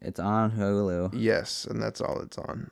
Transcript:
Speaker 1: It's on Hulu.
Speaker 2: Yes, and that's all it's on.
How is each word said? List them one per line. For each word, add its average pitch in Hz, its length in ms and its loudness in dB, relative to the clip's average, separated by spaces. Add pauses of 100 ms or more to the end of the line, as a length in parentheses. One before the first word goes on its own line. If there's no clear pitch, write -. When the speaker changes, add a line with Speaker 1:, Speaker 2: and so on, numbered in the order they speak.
Speaker 1:
It's - 180 -6
on 107 320 4
Hulu. 98 640 2
Speaker 2:
Yes, 113 520 2
and 110 160 -4
that's 110 200 -4
all - 200 -2
it's - 160 -10
on. - 340 -8